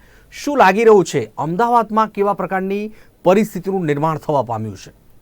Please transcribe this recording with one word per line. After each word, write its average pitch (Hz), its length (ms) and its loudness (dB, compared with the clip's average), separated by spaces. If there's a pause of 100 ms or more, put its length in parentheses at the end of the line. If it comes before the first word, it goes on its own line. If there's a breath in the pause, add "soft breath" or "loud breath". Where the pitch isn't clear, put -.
(320 soft breath)
શું 285 260 -6
લાગી 196 260 4
રહ્યું 214 200 6
છે, 131 340 -4
અમદાવાદમાં 220 720 0
કેવા 202 260 -2
પ્રકારની 190 600 -6 (300 soft breath)
પરિસ્થિતિનું 190 640 0
નિર્માણ 151 320 -2
થવા 143 240 -2
પામ્યું 110 340 -8
છે? - 300 -20 (160)